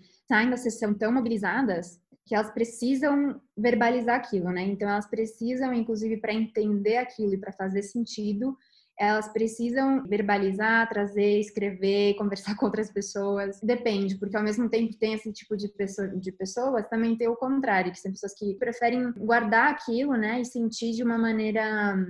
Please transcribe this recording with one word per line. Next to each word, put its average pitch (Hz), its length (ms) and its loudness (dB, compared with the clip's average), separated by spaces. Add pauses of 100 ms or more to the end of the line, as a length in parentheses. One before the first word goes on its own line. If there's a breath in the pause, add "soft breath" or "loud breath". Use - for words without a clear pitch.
(260 soft breath)
saem 233 240 4
da 247 60 0
sessão 226 360 -2
tão 214 200 0
mobilizadas 220 880 0 (260)
que - 80 -4
elas 214 160 0
precisam 262 920 0 (160)
verbalizar 233 600 2
aquilo, 185 340 -2
né? 180 120 -2
Então, 202 260 -2
elas 202 200 0
precisam, 233 640 -2
inclusive, 226 440 -2
pra 214 180 -2
entender 214 600 2
aquilo 220 380 -2
e 190 40 0
pra 196 140 -10
fazer 190 300 -2
sentido, 220 760 -4 (440 soft breath)
elas 214 320 2
precisam 240 760 0
verbalizar, 208 800 2
trazer, 208 500 2
escrever, 202 760 0
<laughs> 202 40 -8
conversar 202 380 -4
com 220 100 0
outras 208 240 -2
pessoas. 202 720 -4
Depende, 208 560 0
porque 202 180 -2
ao 208 60 0
mesmo 214 260 0
tempo 226 220 2
que - 80 -14
tem 220 160 0
esse 214 180 -6
tipo - 240 -8
de 202 120 -4
pessoa, 196 400 -4
de 185 240 -6
pessoas, 226 560 -2
também 226 280 0
tem 226 120 0
o 233 80 0
contrário, 240 560 0
que - 80 -14
são 190 100 -6
pessoas 196 260 -8
que 202 200 -4
preferem 240 560 0
guardar 233 580 4
aquilo, 269 460 0
né, 220 240 0
e 240 40 -2
sentir 233 520 -2
de 247 80 0
uma 233 120 2
maneira 214 800 2 (140)